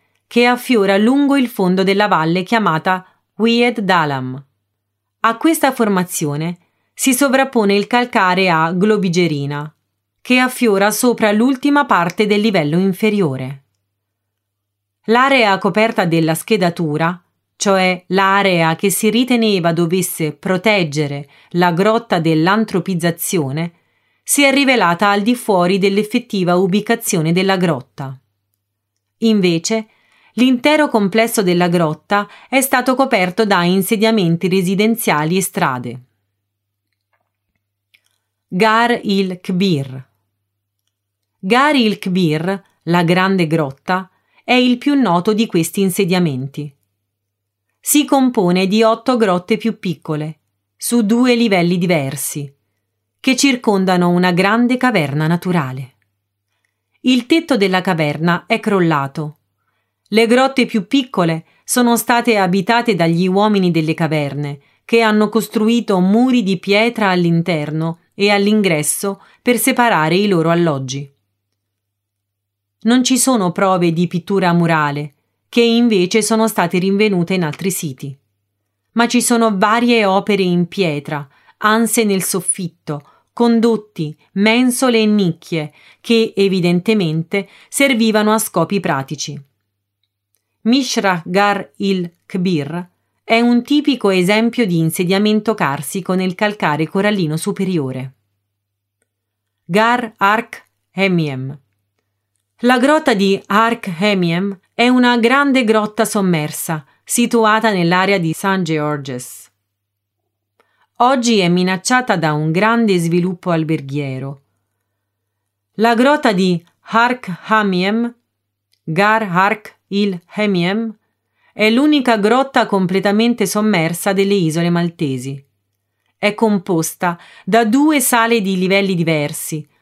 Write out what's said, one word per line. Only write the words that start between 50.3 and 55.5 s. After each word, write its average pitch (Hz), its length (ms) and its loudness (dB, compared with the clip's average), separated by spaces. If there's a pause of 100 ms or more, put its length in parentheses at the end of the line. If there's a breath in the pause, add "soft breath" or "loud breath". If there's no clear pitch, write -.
su 240 260 0
due 240 320 2
livelli 185 440 2
diversi, 147 720 -4 (680)
che 262 160 0
circondano 190 720 0
una 180 240 2
grande 226 440 2
caverna 156 500 -2
naturale. 156 720 -4 (1040)